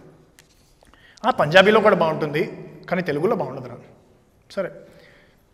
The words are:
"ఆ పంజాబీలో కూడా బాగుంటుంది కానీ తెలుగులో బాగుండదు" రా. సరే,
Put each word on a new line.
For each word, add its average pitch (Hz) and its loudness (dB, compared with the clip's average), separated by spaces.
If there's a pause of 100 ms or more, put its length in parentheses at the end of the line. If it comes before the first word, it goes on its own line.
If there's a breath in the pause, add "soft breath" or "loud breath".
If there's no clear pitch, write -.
(1300 soft breath)
"ఆ - 0
పంజాబీలో 190 4
కూడా 202 4
బాగుంటుంది 156 -4 (220)
కానీ 180 -4
తెలుగులో 175 -2
బాగుండదు" 135 -10
రా. 120 -18 (800)
సరే, 190 -8 (840 soft breath)